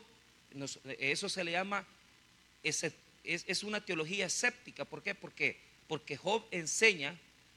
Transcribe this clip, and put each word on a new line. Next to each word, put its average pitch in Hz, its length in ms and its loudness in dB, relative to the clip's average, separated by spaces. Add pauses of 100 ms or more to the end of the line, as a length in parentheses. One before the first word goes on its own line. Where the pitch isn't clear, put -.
(520)
nos, 139 280 -8 (200)
eso 156 300 0
se 185 140 -2
le 170 80 -4
llama, 190 340 -2 (800)
es, 156 200 0
es, 156 100 0 (300)
es 175 400 -2
una 208 200 -2
teología 180 440 0
escéptica. - 580 -2
¿Por - 180 -10
qué? 196 120 -2
Porque, 147 440 -2 (280)
porque 147 300 -4
Job 214 340 2
enseña 170 680 4 (380)